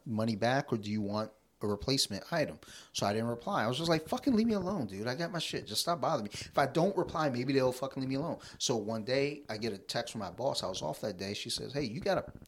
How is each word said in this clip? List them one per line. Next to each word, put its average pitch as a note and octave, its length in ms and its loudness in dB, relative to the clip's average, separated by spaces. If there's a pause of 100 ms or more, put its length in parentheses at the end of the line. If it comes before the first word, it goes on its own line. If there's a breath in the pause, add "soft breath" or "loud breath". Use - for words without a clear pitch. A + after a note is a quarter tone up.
money A2+ 320 0
back B2 340 2
or A#2+ 60 4
do G#2 120 -6
you G#2+ 120 0
want G#2 300 -2 (300)
a A2 60 0
replacement G#2 640 0
item?" C#3+ 280 0 (340 loud breath)
So - 120 0
I G2+ 60 4
didn't A2+ 160 2
reply. A#2+ 380 0
I - 20 2
was B2+ 100 2
just E3+ 120 0
like, D#3+ 180 4
"Fucking B3+ 280 2
leave A3 120 6
me A3 60 4
alone, F3+ 320 0
dude. G2 220 -6
I B2 80 0
got E3 180 -2
my E3+ 60 -4
shit. - 280 -4
Just G#2 140 0
stop E3+ 180 0
bothering B2+ 260 2
me." - 80 -8
If - 240 -6
I C#3+ 80 6
don't E3 320 4
reply, E3 320 2
maybe B2+ 220 0
they'll C3 220 6
fucking C3+ 280 -6
leave C3 80 -2
me C3+ 60 0
alone. C#3+ 220 -2 (200 loud breath)
So B2 200 2
one G#2+ 260 -2
day C#3 460 2
I A2 80 -4
get G#2+ 160 -2
a F#2+ 40 -6
text - 360 -4
from A#2 60 -6
my F#2 120 -4
boss. A#2+ 320 0
I F#2 40 -2
was F#2 140 -4
off D3+ 200 -4
that G#2 160 -4
day. G2 160 -4
She - 160 -6
says, - 240 -4
"Hey, D3 100 0
you A#2+ 160 -4
got F#3+ 200 0
a - 60 -4 (220)